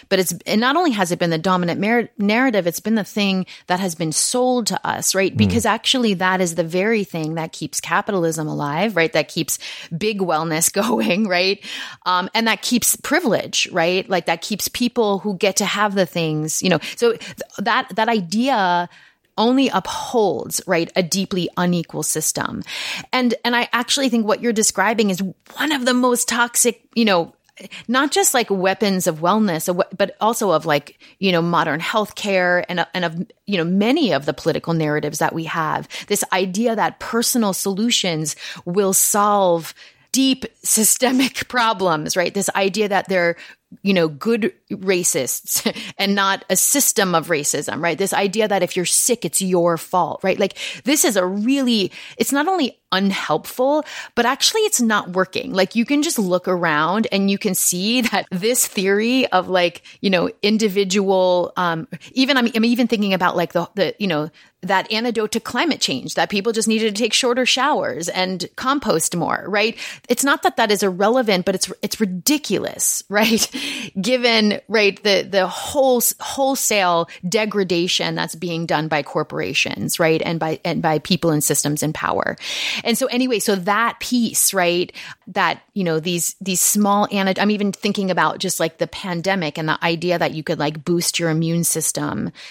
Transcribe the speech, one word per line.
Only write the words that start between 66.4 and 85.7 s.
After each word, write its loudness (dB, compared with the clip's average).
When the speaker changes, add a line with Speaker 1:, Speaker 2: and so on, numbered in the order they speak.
Speaker 1:
just 0
needed 0
to -2
take 0
shorter 2
showers 0
and -2
compost 0
more, -2
right? 0
It's -2
not 2
that 2
that 2
is 2
irrelevant, 2
but 0
it's, -4
it's -6
ridiculous, -2
<laughs> -20
right? 2
Given 2
right? 2
The, 2
the 2
whole, 2
wholesale 0
degradation 0
that's -4
being -4
done 0
by 0
corporations, -4
right? 4
And -2
by, -2
and -2
by 0
people 0
and 2
systems 0
in -2
power. -2
And 0
so -2
anyway, 0
so 2
that 0
piece, 0
right? 2
That, 0